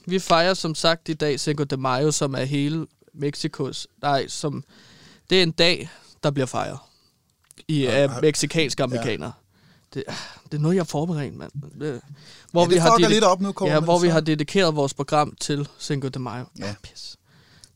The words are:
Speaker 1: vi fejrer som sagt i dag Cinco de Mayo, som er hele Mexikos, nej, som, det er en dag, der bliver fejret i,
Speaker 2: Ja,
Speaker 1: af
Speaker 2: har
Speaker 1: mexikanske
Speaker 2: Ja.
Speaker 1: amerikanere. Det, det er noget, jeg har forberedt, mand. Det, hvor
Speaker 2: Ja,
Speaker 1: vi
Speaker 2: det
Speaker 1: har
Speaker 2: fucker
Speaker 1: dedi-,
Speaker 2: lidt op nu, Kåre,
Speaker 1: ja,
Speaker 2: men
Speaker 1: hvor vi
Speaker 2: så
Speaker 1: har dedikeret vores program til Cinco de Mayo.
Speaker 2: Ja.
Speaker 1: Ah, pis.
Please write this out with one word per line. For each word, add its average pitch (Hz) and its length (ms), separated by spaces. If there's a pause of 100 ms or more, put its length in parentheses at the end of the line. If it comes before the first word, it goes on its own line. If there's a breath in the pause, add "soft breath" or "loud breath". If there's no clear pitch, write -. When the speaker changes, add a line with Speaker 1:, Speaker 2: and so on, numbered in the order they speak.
Speaker 1:
vi 185 140
fejrer 175 340
som 165 220
sagt 165 340
i 165 40
dag 151 260
Cinco 151 240
de 139 140
Mayo, 131 340
som 143 220
er 127 100
hele 147 420 (300)
Mexikos, 143 720 (140)
nej, 143 260
som, 139 360 (640 soft breath)
det 185 100
er 185 40
en 165 80
dag, 170 380 (340 loud breath)
der 147 80
bliver 135 160
fejret 104 300 (880 soft breath)
i, 151 160
Speaker 2:
Ja, 127 80
Speaker 1:
af 139 180
Speaker 2:
har 123 120
Speaker 1:
mexikanske 147 600
Speaker 2:
Ja. 135 40
Speaker 1:
amerikanere. 113 460 (600 soft breath)
Det, 139 100 (480 loud breath)
det 151 60
er 151 40
noget, 160 140
jeg 185 60
har 160 40
forberedt, 151 500
mand. 69 160 (280)
Det, 139 220 (500 loud breath)
hvor 170 100
Speaker 2:
Ja, 175 60
Speaker 1:
vi 175 60
Speaker 2:
det 175 80
Speaker 1:
har 165 100
Speaker 2:
fucker 175 160
Speaker 1:
dedi-, 208 60
Speaker 2:
lidt 214 100
op 185 180
nu, 196 100
Kåre, 190 180
Speaker 1:
ja, 151 100
Speaker 2:
men 156 40
Speaker 1:
hvor 170 160
vi 175 80
Speaker 2:
så 170 60
Speaker 1:
har 160 60
dedikeret 156 560
vores 139 180
program 151 460
til 143 280 (120)
Cinco 139 280
de 131 120
Mayo. 123 260 (140)
Speaker 2:
Ja. 95 60
Speaker 1:
Ah, 101 180
pis. - 320 (600 soft breath)